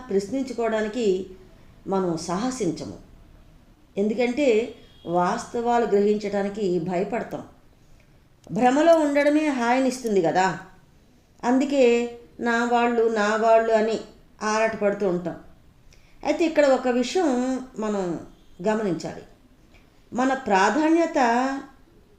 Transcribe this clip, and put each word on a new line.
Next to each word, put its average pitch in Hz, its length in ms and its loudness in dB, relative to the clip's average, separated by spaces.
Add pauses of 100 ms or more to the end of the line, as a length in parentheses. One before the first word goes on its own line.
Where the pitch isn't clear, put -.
ప్రశ్నించుకోవడానికి 220 1200 -2 (580)
మనం 185 300 -2
సాహసించము. 175 800 -6 (1000)
ఎందుకంటే 240 800 0 (300)
వాస్తవాలు 233 800 -2
గ్రహించడానికి 202 920 0
భయపడతాం. 185 640 -6 (1080)
భ్రమలో 285 480 4
ఉండడమే 294 480 2
హాయినిస్తుంది 240 720 0
కదా. 170 380 0 (840)
అందుకే 247 720 2 (240)
"నా 233 320 0
వాళ్ళు, 233 380 2
నా 214 260 0
వాళ్ళు" 226 380 4
అని 214 260 2 (440)
ఆరాటపడుతూ 208 680 -2
ఉంటాం. 175 260 -4 (880)
అయితే 302 220 0
ఇక్కడ 311 200 2
ఒక 262 220 2
విషయం 254 680 0 (220)
మనం 196 420 -4 (480)
గమనించాలి. 214 560 -4 (920)
మన 262 200 0
ప్రాధాన్యత, 294 840 2 (1000)